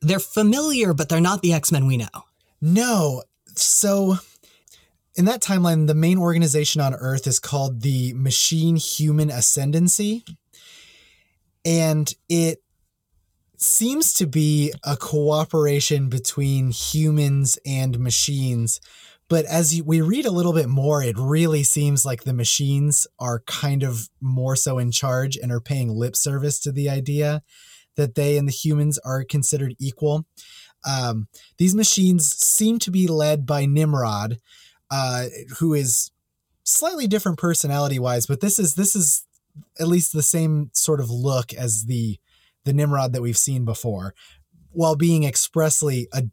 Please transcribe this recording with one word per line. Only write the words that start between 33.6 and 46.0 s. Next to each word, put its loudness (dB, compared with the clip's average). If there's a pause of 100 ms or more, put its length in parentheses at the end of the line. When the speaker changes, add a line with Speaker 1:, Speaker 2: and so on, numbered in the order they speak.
Speaker 2:
Nimrod, 0 (500)
uh, -4 (320)
who 2
is 0 (540)
slightly 0
different 0
personality-wise, 0
but -2
this 0
is, 0
this 0
is 0 (560)
at -2
least 2
the -2
same 0
sort 0
of -4
look -2
as -4
the, -4 (460)
the 0
Nimrod 0
that -4
we've -2
seen 0
before, -6 (600)
while 0
being 2
expressly 0